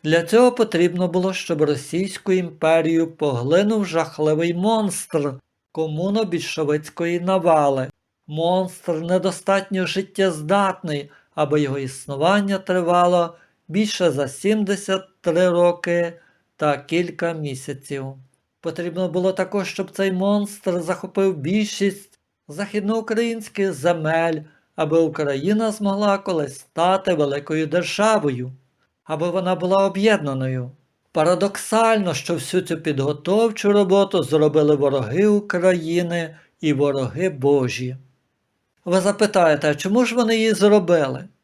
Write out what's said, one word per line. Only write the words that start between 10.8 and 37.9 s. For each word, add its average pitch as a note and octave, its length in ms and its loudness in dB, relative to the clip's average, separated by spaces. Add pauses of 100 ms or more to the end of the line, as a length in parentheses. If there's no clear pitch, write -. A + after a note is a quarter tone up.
аби D3+ 260 2
його C#3 180 -2
існування E3 760 0
тривало F3 800 2 (320)
більше F#3 440 0
за C3+ 160 -2
сімдесят G3 760 -2 (200)
три F3+ 280 2
роки F3 640 2 (420)
та D3 220 0
кілька E3+ 560 -4
місяців. C#3 720 -10 (560)
Потрібно E3+ 480 -6
було F#3 240 0
також, F#3+ 340 -4
щоб - 240 -8
цей G3 200 -2
монстр G3 720 -2
захопив F#3 560 -2
більшість G3 840 -4 (280)
західноукраїнських G#3 1300 -4
земель, D#3+ 680 0 (340)
аби D#3+ 240 2
Україна D#3+ 720 0
змогла G3+ 460 0
колись D#3 420 -4
стати F#3 540 0
великою D3 540 0
державою, D#3 840 0 (520)
аби D#3 260 -4
вона F3+ 260 0
була F#3 300 2
об'єднаною. C#3 840 0 (400)
Парадоксально, G3 1000 2
що F3 200 -4
всю F3 300 -2
цю E3 140 -4
підготовчу E3 960 0
роботу G3 500 4
зробили D3+ 520 4
вороги C#3 520 2
України F3 1080 0 (260)
і D3+ 120 2
вороги C#3 560 0
Божі. C3 680 0 (880)